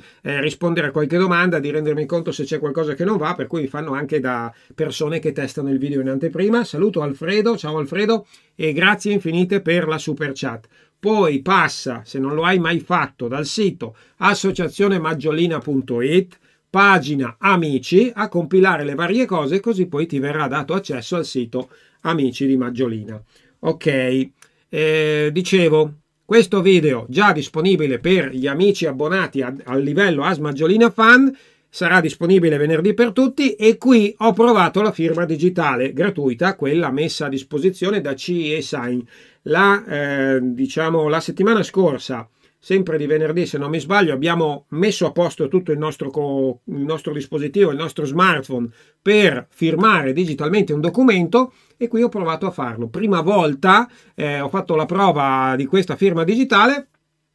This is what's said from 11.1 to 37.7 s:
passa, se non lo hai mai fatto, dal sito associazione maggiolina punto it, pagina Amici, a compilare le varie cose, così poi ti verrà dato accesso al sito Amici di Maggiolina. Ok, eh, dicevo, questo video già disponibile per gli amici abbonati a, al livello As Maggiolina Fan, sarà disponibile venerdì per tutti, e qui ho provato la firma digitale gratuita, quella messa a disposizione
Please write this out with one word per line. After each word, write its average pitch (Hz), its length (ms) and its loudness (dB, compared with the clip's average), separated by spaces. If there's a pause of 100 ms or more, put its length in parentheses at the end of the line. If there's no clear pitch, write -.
passa, 143 640 0
se - 140 -10
non 139 160 -4
lo 160 80 -2
hai 185 160 2
mai 165 200 0
fatto, 160 480 -4
dal 143 200 -6
sito 170 500 -4 (220)
associazione 190 800 0
maggiolina 156 600 -2
punto 131 440 -4
it, 175 360 0 (300)
pagina 151 680 2
Amici, 185 760 2
a 208 140 -4
compilare 170 560 2
le 143 100 -4
varie 185 300 0
cose, 170 360 0
così 185 260 0
poi 160 180 -4
ti 147 140 -4
verrà 147 280 -2
dato 147 280 -4
accesso 175 420 -6
al 160 80 -2
sito 123 460 -6 (320)
Amici 139 440 -2
di 135 120 2
Maggiolina. 113 600 -4 (420)
Ok, 135 680 -2 (400)
eh, 156 640 0
dicevo, 156 600 2 (280)
questo 214 380 4
video 151 480 4
già 190 240 2
disponibile 156 640 0
per 160 360 0
gli 131 120 -4
amici 175 380 2
abbonati 147 560 -2
a, 127 140 -4 (100)
al 131 160 -2
livello 147 420 0
As 175 140 0
Maggiolina 160 540 2
Fan, 254 440 6 (380)
sarà 180 280 2
disponibile 165 580 2
venerdì 160 340 2
per 226 200 2
tutti, 269 420 2
e 220 240 4
qui 220 400 4
ho 214 160 2
provato 208 480 4
la 214 100 0
firma 165 320 -2
digitale 151 720 -2
gratuita, 165 640 -2
quella 147 340 -2
messa 151 340 -4
a 139 60 -6
disposizione 180 720 -2